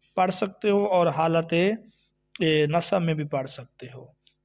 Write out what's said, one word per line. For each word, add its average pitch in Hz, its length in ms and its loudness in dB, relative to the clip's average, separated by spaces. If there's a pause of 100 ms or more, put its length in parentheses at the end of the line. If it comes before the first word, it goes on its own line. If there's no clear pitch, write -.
(180)
पढ़ 185 140 2
सकते 196 380 -4
हो 202 180 4
और 180 220 4
हालत, 165 440 0
ए, 165 1160 -2
नसब 170 320 0
में 165 140 0
भी 151 100 -4
पढ़ 135 220 -6
सकते - 400 -18
हो। 127 240 -20 (340)